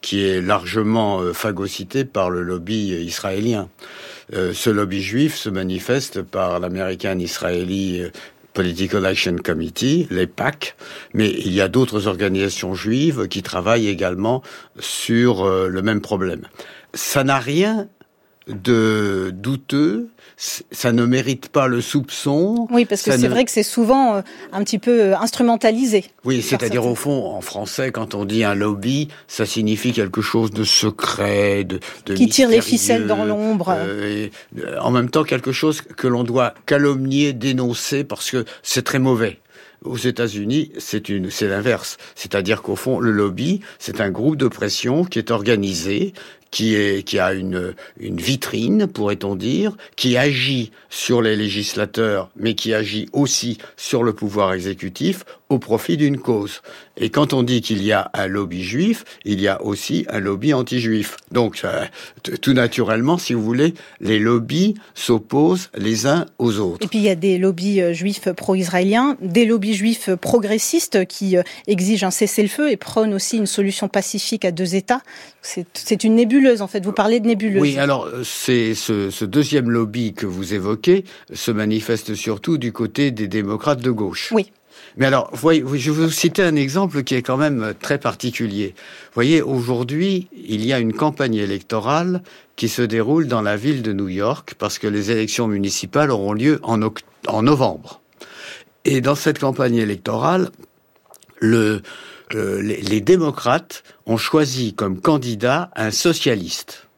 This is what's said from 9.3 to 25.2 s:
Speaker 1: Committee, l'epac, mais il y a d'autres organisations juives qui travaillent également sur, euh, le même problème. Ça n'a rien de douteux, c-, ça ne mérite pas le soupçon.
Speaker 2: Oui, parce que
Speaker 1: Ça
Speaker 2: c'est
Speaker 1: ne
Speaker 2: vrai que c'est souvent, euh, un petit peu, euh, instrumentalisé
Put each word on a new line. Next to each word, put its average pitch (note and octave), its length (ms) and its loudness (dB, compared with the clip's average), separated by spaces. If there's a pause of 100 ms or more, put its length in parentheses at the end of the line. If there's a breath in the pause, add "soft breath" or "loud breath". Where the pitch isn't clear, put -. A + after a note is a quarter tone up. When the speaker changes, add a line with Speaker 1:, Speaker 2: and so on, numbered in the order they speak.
Speaker 1:
Committee, F2 760 0
l'epac, F2+ 640 -4 (380 loud breath)
mais G#2+ 160 2
il - 240 -2
y G2 80 4
a F#2+ 80 4
d'autres G#2+ 380 2
organisations F#2+ 680 0
juives A#2 560 0
qui G2 140 -4
travaillent G#2+ 440 2
également G2 560 -2 (340 loud breath)
sur, A#2 680 2
euh, F#2+ 240 2
le F#2 120 -4
même G#2+ 200 0
problème. F#2 480 -4 (440 loud breath)
Ça - 300 0
n'a C3+ 160 2
rien F#3 480 0 (600)
de G#2 840 2
douteux, C#3+ 800 -2 (260 soft breath)
c-, - 360 -10
ça - 200 0
ne A#2+ 140 4
mérite B2+ 440 0
pas C#3 180 2
le B2 120 0
soupçon. E3 920 0
Speaker 2:
Oui, A#3+ 140 4
parce - 180 -2
que - 80 2
Speaker 1:
Ça B3+ 60 4
Speaker 2:
c'est B3 80 6
Speaker 1:
ne B2+ 40 4
Speaker 2:
vrai B3 160 4
que A#3 60 -6
c'est G#3+ 100 2
souvent, A#3 540 4
euh, G3 60 0 (300 loud breath)
un G3 120 -2
petit G3+ 160 -2
peu, A#3+ 200 4
euh, G3 180 4
instrumentalisé A3+ 880 2 (200)